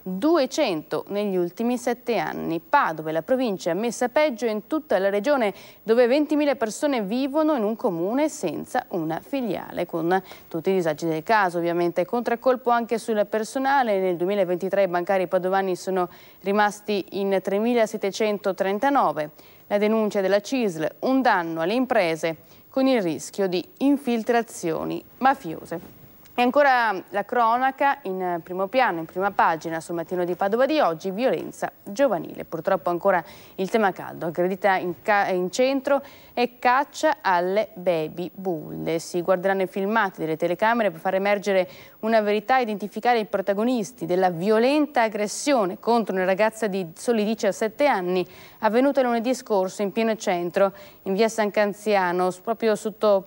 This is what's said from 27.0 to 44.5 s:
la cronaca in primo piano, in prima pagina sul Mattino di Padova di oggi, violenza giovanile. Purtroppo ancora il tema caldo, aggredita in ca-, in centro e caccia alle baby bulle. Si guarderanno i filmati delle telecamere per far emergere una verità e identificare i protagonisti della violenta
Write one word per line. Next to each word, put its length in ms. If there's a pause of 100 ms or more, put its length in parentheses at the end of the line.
la 140
cronaca 800
in 400
primo 240
piano, 320
in 60
prima 260
pagina 480
sul 160
Mattino 300
di 100
Padova 320
di 140
oggi, 320
violenza 580 (140)
giovanile. 600
Purtroppo 460
ancora 320 (320)
il 160
tema 220
caldo, 340
aggredita 480
in 260
ca-, 280
in 240
centro 500 (300)
e 260
caccia 600
alle 540
baby 600
bulle. 640
Si 240
guarderanno 400
i 60
filmati 540
delle 140
telecamere 540
per 80
far 160
emergere 540 (320)
una 200
verità 380
e 40
identificare 580
i 60
protagonisti 800
della 260
violenta 720